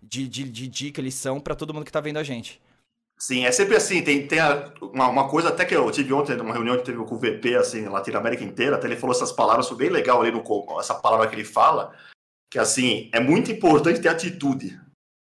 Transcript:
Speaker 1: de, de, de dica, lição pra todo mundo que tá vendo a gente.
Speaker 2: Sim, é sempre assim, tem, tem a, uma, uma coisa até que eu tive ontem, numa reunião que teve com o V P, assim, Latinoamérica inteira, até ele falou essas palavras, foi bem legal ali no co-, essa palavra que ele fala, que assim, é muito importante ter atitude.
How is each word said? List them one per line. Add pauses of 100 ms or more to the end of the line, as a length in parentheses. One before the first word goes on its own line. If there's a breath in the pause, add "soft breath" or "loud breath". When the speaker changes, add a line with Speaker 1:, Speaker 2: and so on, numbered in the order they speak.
Speaker 1:
de,
de,
de
dica,
lição
pra
todo
mundo
que
tá
vendo
a
gente. (560)
Speaker 2:
Sim,
é
sempre
assim,
tem,
tem
a,
uma,
uma
coisa
até
que
eu
tive
ontem,
numa
reunião
que
teve
com
o
V
P,
assim,
Latinoamérica
inteira,
até
ele
falou
essas
palavras,
foi
bem
legal
ali
no
co-,
essa
palavra
que
ele
fala, (560 loud breath)
que
assim,
é
muito
importante
ter
atitude. (480)